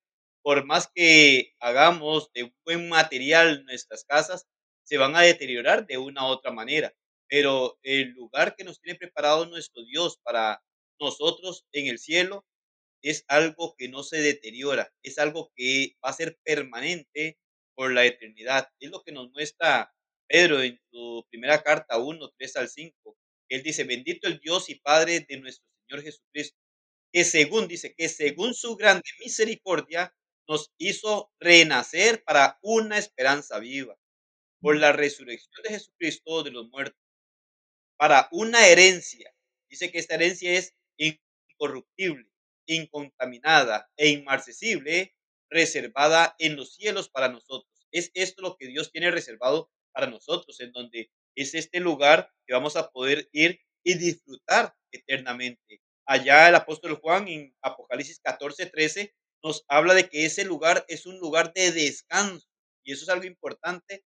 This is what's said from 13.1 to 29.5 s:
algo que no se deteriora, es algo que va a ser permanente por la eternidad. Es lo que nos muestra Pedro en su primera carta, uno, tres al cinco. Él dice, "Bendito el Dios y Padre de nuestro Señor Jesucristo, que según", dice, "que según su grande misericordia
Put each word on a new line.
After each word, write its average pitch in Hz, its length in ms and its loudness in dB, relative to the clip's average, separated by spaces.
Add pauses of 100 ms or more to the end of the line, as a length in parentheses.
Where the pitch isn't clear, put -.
algo 160 500 0
que 127 100 -12
no 131 140 -14
se 151 200 -6
deteriora, 135 720 -4 (120)
es 139 160 -12
algo 151 360 -4
que 135 480 -2
va 131 60 -4
a 135 40 -8
ser 160 300 -10
permanente 151 920 -6 (400)
por 131 160 -2
la 123 120 4
eternidad. 120 640 -4 (100)
Es 139 100 -18
lo 185 140 -20
que 170 80 -20
nos 127 180 -16
muestra 143 640 -2 (340)
Pedro 156 340 4
en 123 180 -6 (120)
su 120 380 -14
primera 139 340 -2
carta, 147 340 -2
uno, 143 400 -8
tres 131 200 -14
al 123 100 -4
cinco. 151 500 -20 (320)
Él 131 140 -8
dice, 151 200 -6
"Bendito 127 440 -8
el 165 120 -6
Dios 170 300 -6
y 143 60 -14
Padre 160 460 0
de 139 180 -16
nuestro 131 260 -20 (220)
Señor 143 160 -14
Jesucristo, 147 540 -14 (560)
que 175 100 4
según", 175 440 2
dice, 165 280 -14
"que 165 140 -6
según 156 440 -6
su 233 220 -10
grande 196 340 2 (100)
misericordia 185 920 -4 (340)